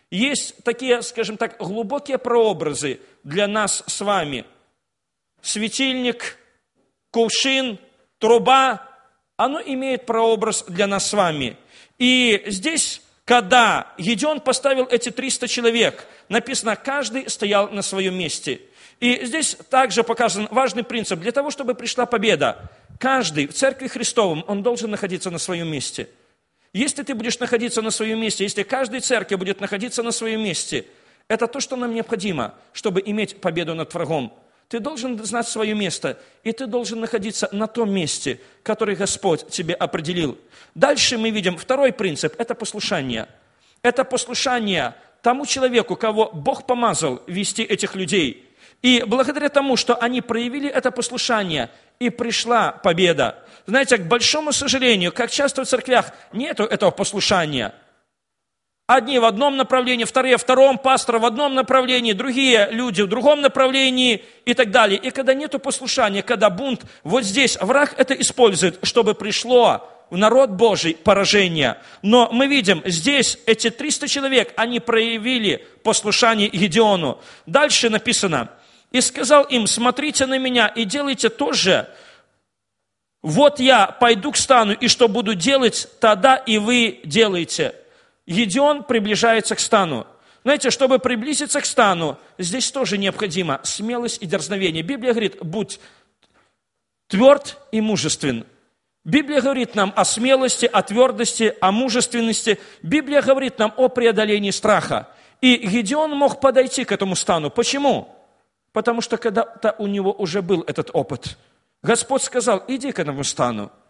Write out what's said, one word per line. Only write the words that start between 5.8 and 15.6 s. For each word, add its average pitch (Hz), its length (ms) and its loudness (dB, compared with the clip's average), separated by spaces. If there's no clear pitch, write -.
кувшин, 240 680 0
труба — 233 680 4
оно 277 240 -2
имеет 262 460 -6
прообраз 226 640 0
для 185 180 -2
нас 196 220 -4
с - 40 -6
вами. 156 440 -2
И 247 480 2
здесь, 214 560 -6
когда 226 760 4
Гедеон 240 420 -2
поставил 262 440 0
эти 240 260 -2
триста 247 380 -6
человек, 233 580 0